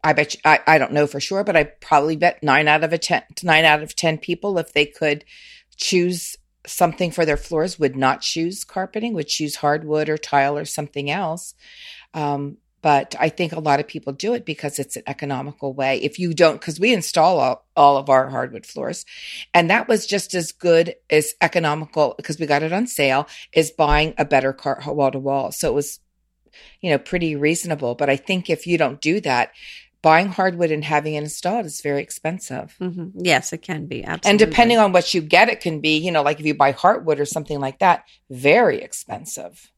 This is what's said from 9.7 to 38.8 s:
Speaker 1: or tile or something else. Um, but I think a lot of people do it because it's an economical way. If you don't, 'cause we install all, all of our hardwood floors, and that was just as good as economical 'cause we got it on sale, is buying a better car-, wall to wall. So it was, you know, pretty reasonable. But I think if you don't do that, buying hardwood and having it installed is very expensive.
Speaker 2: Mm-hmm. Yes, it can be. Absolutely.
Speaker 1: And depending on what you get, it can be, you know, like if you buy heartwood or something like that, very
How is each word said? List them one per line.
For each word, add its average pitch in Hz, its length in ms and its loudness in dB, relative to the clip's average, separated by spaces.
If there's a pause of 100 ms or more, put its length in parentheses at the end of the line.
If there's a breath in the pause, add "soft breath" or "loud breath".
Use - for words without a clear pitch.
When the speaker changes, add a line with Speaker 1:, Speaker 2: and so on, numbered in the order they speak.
Speaker 1:
or 156 80 -2
tile 143 400 0
or 151 80 -6
something 143 440 -8
else. 175 440 -6 (600 loud breath)
Um, 143 440 -4 (240)
but 143 380 2
I 160 80 2
think 160 240 -4
a 165 80 -8
lot 147 220 2
of 147 80 -6
people 143 240 -10
do 202 200 -4
it 240 120 -6
because 147 340 -8
it's - 160 -10
an - 100 -14
economical 139 680 -8
way. 135 280 0
If 147 160 -4
you 175 160 -2
don't, 160 280 4
'cause 156 180 -8
we 233 140 4
install 175 460 2
all, 127 260 -2 (100)
all 143 220 6
of 135 120 -4
our 131 200 4
hardwood 127 360 -8
floors, - 400 -10 (480 loud breath)
and 170 160 4
that 233 200 0
was 220 180 0
just - 260 -4
as 175 200 -6
good 170 420 2 (140)
as 151 320 2
economical 156 840 0
'cause 151 160 -8
we 160 60 -4
got 147 180 2
it 160 80 -4
on 220 160 -2
sale, 139 400 0 (240 loud breath)
is 156 180 2
buying 151 480 2
a 156 60 0
better 135 300 2
car-, - 340 -6
wall 139 240 0
to 135 80 -8
wall. 135 320 -4
So - 160 -4
it 120 60 0
was, 143 260 -4 (800 soft breath)
you 180 100 -4
know, 147 80 4
pretty 165 380 -2
reasonable. 147 600 -2
But 143 140 0
I 143 60 4
think 185 340 -4
if 160 160 -2
you 170 120 0
don't 143 240 -2
do 175 200 0
that, 123 300 0 (500 loud breath)
buying 170 280 6
hardwood 175 420 0
and 151 140 -4
having 151 300 -2
it 151 80 -4
installed 185 420 -4
is - 160 -12
very 143 200 -2
expensive. - 800 -10
Speaker 2:
Mm-hmm. 180 360 -8
Yes, 175 360 -2
it 165 100 -12
can 156 260 -10
be. - 180 -10
Absolutely. 170 240 -4
Speaker 1:
And 208 100 4
depending 233 380 4
on 202 160 4
what 175 200 2
you 185 60 0
get, 170 300 4
it - 100 -6
can 160 220 -4
be, 156 160 0
you 170 160 -2
know, 151 80 2
like 147 180 0
if 151 60 -10
you 151 80 0
buy 139 180 4
heartwood 160 480 2
or 147 60 -2
something 147 340 -6
like 139 200 -8
that, 180 260 2 (240 soft breath)
very 143 520 4